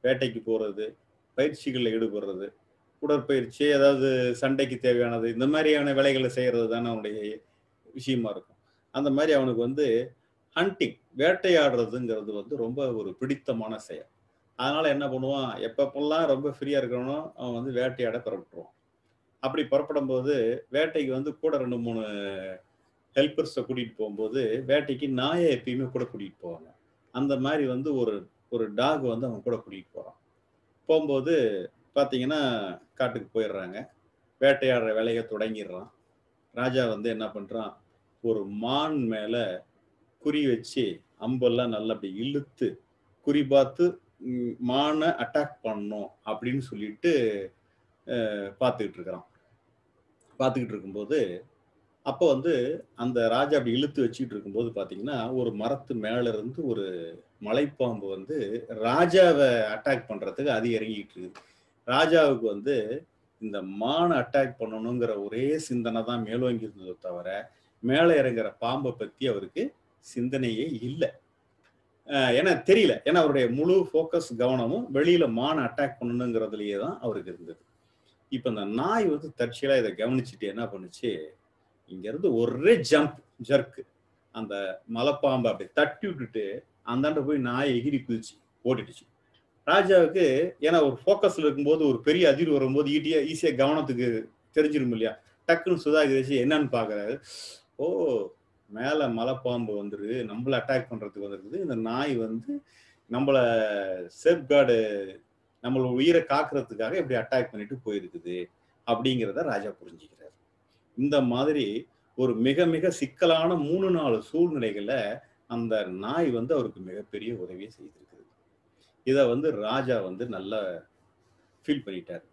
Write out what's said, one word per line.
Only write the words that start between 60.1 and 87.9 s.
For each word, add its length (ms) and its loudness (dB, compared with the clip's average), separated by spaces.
அது 220 0
இறங்கிட்டு 460 -4
இருக்குது. 260 -16
ராஜாவுக்கு 580 4
வந்து 300 -2
இந்த 200 -6
மானை 560 0
attack 420 0
பண்ணணுங்கிற 640 -4
ஒரே 340 -2
சிந்தனை 460 -4
தான் 200 -4
மேலோங்கி 400 -2
இருந்ததே 360 -12
தவிர 300 -10
மேல 320 4
இறங்குற 340 2
பாம்பை 320 -2
பத்தி 360 -6
அவருக்கு 360 -4
சிந்தனையே 640 -2
இல்ல. 220 -4
அஹ், 220 4
ஏன்னா 220 6
தெரியல, 400 8
ஏன்னா 120 4
அவருடைய 340 6
முழு 340 4
focus 540 0
கவனமும் 560 0
வெளியில 360 4
மானை 340 0
attack 360 -2
பண்ணணுங்கிறதுலயே 800 -4
தான் 200 -6
அவருக்கு 340 -6
இருந்தது. 280 -18
இப்ப 180 -4
இந்த 160 -4
நாய் 400 0
வந்து 320 -2
தற்செயலா 400 0
இதை 140 0
கவனிச்சுட்டு 560 -2
என்ன 180 -6
பண்ணுச்சு, 460 -8
இங்க 160 -12
இருந்து 280 0
ஒரே 460 4
jump, 360 2
jerk, 440 0
அந்த 180 -6
மலைப்பாம்பை 560 2
அப்படி 240 -6
தட்டி 340 0
விட்டுட்டு 380 -6
அந்தாண்ட 400 0
போய் 120 0
நாயை 380 0
எகிரி 260 0